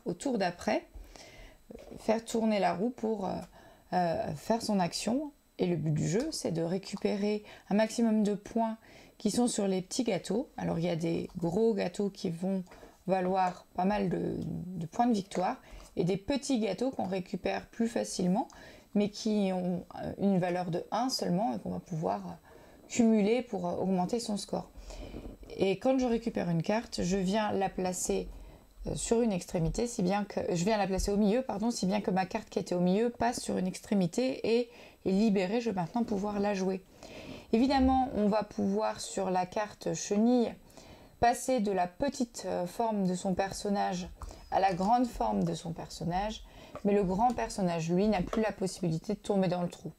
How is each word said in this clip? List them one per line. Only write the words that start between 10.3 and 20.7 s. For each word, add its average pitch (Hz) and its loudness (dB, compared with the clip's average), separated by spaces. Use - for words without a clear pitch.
Alors, 170 -2
il 165 0
y 180 2
a 175 0
des 170 -2
gros 185 2
gâteaux 196 -2
qui - -4
vont 185 -2
valoir 185 0
pas 180 0
mal 202 2
de, 170 -2
de 165 -6
points 240 2
de 240 4
victoire 196 -2
et - 2
des 185 2
petits 269 0
gâteaux 220 0
qu'on 220 -4
récupère 190 -4
plus 226 0
facilement, 208 0
mais 208 4
qui 208 0
ont, 180 -2
euh, - -6
une 196 4
valeur 180 0